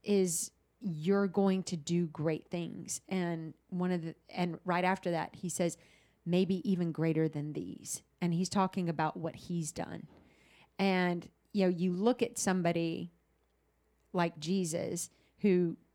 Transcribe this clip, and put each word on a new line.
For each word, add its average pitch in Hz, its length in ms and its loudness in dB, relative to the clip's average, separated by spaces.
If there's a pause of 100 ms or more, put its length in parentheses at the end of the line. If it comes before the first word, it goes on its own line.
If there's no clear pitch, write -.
is, 190 480 2 (300)
"You're 196 480 2
going 190 360 2
to 185 120 -4
do 175 320 0
great 156 420 -2
things." - 580 -8
And 170 460 -4 (140)
one 180 240 -2
of 170 120 -2
the, 165 100 -8 (160)
and 175 340 -4
right 180 200 0
after 185 280 0
that, - 240 -4
he 180 120 -8
says, 170 280 0 (480)
"Maybe 180 440 2
even 175 220 2
greater 160 380 2
than 147 240 -4
these." - 500 -8 (180)
And 175 140 2
he's 180 140 0
talking 185 400 0
about 156 280 -2
what 160 200 -6
he's 160 340 -4
done. - 380 -10 (680)
And, 180 520 2 (240)
you 196 140 4
know, 180 40 6
you 180 220 2
look 220 280 2
at - 160 -2
somebody 170 760 0 (1000)
like 170 280 0
Jesus 175 680 -2 (300)
who 180 380 4 (180)